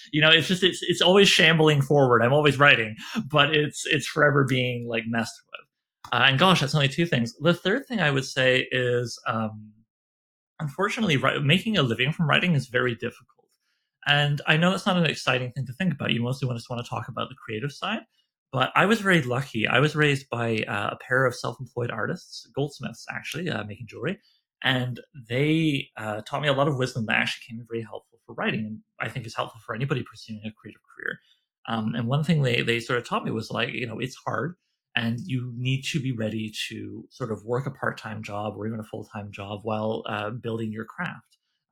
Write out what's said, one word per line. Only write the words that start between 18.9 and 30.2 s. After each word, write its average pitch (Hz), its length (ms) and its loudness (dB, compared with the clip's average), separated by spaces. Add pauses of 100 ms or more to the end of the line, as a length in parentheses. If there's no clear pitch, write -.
very 190 220 4
lucky. 120 460 -2
I 117 100 4
was 147 160 4
raised 147 340 2
by, 117 380 -2
uh, 104 260 -4
a - 40 -8
pair 127 280 0
of 120 120 2
self-employed 120 540 -6
artists, - 640 -6
goldsmiths, 139 540 -6
actually, - 400 -8
uh, 110 160 -4
making 104 220 -14
jewelry. 110 320 -8 (460)
And 123 360 0 (280)
they, 151 680 0
uh, 107 260 -6
taught 139 200 -6
me 151 60 -2
a 143 40 4
lot 135 140 2
of 147 100 0
wisdom 127 300 -2
that 120 100 0
actually - 320 -2
came 117 120 -12
in 117 100 -14
very 117 120 -4
helpful - 440 -16
for - 80 -16
writing, 147 320 -4
and 107 140 -10 (180)
I 123 100 -6
think 113 180 -8
is 117 100 -14
helpful 120 280 -8
for 117 100 -8
anybody 131 280 -2
pursuing - 420 -14